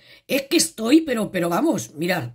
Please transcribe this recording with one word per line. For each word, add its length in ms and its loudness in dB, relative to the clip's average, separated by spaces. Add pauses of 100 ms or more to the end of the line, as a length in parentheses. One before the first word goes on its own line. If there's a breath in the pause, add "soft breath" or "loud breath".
(280 soft breath)
Es 160 -2
que 140 0
estoy, 440 2
pero, 300 -2
pero 180 -2
vamos, 460 -2
mirad, 400 -4